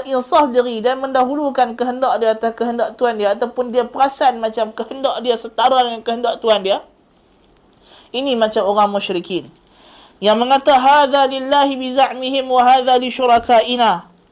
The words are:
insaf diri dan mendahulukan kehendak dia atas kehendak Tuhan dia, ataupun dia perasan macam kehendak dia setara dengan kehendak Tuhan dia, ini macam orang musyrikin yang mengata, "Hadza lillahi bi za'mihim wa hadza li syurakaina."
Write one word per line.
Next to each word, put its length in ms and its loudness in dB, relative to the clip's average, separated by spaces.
insaf 460 0
diri 340 -2
dan 160 0
mendahulukan 720 -2
kehendak 480 -2
dia 140 0
atas 180 -4
kehendak 460 -4
Tuhan 180 0
dia, 160 0
ataupun 400 -6
dia 140 0
perasan 500 0
macam 380 -4
kehendak 500 -4
dia 140 0
setara 480 0
dengan 160 -10
kehendak 420 -4
Tuhan 160 2
dia, 240 -2
ini 240 -2
macam 300 0
orang 240 2
musyrikin 560 -6
yang 200 2
mengata, 360 2
"Hadza 560 4
lillahi 480 0
bi 160 -6
za'mihim 520 -2
wa 160 2
hadza 360 4
li 80 -2
syurakaina." 1000 2